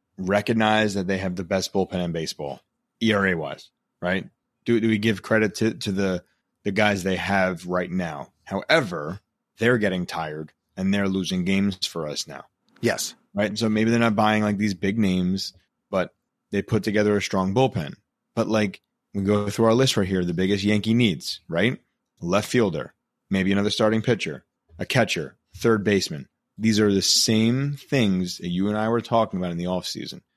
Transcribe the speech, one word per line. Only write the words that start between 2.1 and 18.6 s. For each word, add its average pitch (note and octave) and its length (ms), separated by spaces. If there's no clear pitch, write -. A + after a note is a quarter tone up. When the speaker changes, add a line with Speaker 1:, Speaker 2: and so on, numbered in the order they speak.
Speaker 1:
baseball, D#2 480
E A2 120
R G2 140
A F#2 80
wise, D2 340
right? F2+ 280
Do, A#2 140
do A2 100
we A2 80
give G#2 240
credit A2 340
to, A2+ 180
to - 180
the, F#2+ 320
the G#2 80
guys G2+ 320
they F#2 120
have F#2 500
right F2+ 240
now? E2 400
However, G2 760
they're A#2+ 200
getting F#2 280
tired D#2 460
and F#2+ 180
they're G2+ 140
losing F#2+ 380
games G2 400
for D#2+ 220
us C#2+ 200
now. C#2 160
Speaker 2:
Yes. - 340
Speaker 1:
Right. G#2 240
So A2+ 120
maybe G#2+ 200
they're A#2 100
not A#2 160
buying, G#2+ 280
like, G#2 140
these G#2 160
big G2 260
names, F#2 540
but F#2 240
they G2+ 100
put G#2 220
together G#2 320
a G2+ 60
strong F#2+ 320
bullpen. G#2+ 400
But, A2+ 120
like, G#2+ 340